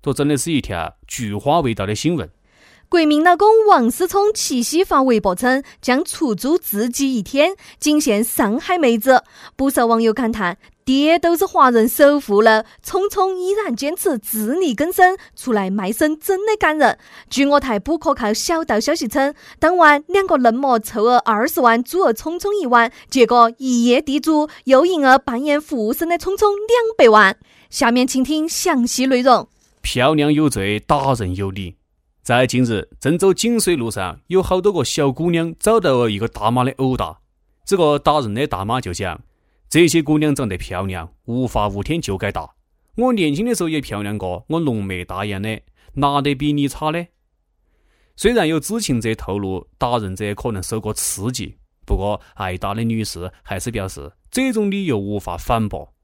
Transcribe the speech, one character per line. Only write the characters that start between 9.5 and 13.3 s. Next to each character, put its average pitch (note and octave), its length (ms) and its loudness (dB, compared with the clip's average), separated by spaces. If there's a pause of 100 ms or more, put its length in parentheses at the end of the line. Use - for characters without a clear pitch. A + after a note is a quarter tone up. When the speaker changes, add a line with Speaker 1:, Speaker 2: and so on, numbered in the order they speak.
Speaker 2:
不 C4+ 140 0
少 C4 160 0
网 A3+ 160 2
友 A3+ 100 2
感 A3+ 180 -2
叹： F#3+ 280 -4 (260)
“爹 D4 340 2
都 E4+ 160 2
是 F#4+ 120 0
华 D4 240 4
人 A#3 180 4
首 C#4+ 320 4
富 G#3 220 2
了， A3 240 4 (160)
聪 F#4+ 260 -2
聪 F#4+ 320 0